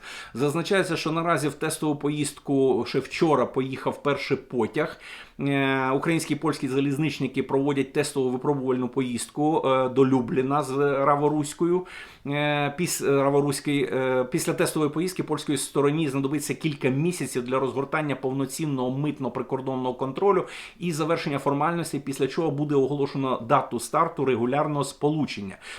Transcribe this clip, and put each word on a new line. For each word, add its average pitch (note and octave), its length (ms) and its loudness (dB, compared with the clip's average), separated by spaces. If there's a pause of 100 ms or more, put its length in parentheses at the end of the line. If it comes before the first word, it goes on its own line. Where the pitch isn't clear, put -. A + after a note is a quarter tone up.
(340)
Зазначається, D#3 640 0
що D#3+ 140 -2
наразі E3 360 0
в C#3 60 -2
тестову D3+ 420 -2
поїздку C#3 920 0
ще C#3+ 120 -2
вчора B2 460 2
поїхав C3 580 -4
перший C#3 340 0
потяг. C3+ 600 -2 (420)
Е, C3+ 520 0
українські D#3 420 0
і C#3+ 40 -4
польські D3 300 -2
залізничники C3+ 760 0
проводять C#3 500 0
тестову C#3 360 0
випробувальну B2+ 600 0
поїздку, C3+ 760 0
е, C3 240 4
до C3 160 6
Любліна C3 580 2
з C#3 140 -4 (280)
Раворуською. D3 840 2 (380)
Е, D3 520 0
піс-, C#3 440 2
Раворуський, C#3+ 640 2
е, B2+ 480 2
після E3 220 0
тестової D3+ 380 0
поїздки E3 320 -2
польської D3 340 -2
стороні D3 520 0
знадобиться C#3 440 -2
кілька C#3+ 360 -2
місяців C#3 540 -2
для B2+ 160 0
розгортання C3+ 560 -2
повноцінного C3+ 720 -2
митно-прикордонного C3 1040 -4
контролю D#3 520 0 (340)
і F3 120 -2
завершення D#3 480 0
формальностей, D3+ 600 0
після C3+ 280 -2
чого D#3+ 240 0
буде D3 240 0
оголошено C3+ 720 0
дату C3 320 4
старту D3+ 460 0
регулярного C3+ 580 2
сполучення. C3+ 760 -2 (220)